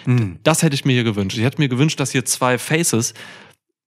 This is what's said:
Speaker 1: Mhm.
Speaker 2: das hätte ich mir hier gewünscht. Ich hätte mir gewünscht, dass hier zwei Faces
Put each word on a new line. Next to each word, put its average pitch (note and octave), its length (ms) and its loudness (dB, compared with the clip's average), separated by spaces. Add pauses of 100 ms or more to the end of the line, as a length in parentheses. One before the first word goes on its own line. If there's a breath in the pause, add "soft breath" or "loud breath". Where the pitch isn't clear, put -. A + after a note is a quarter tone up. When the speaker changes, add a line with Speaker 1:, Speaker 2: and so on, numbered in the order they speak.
Speaker 1:
Mhm. A#2 380 0
Speaker 2:
das D#3+ 200 2
hätte D3+ 100 2
ich C#3 120 -4
mir C3+ 80 4
hier B2 100 2
gewünscht. G2+ 340 -2
Ich A2 60 0
hätte - 180 0
mir C#3 80 2
gewünscht, C#3 300 0
dass C#3 120 -2
hier C3 140 -2
zwei B2+ 320 0
Faces D3 560 -2 (720 loud breath)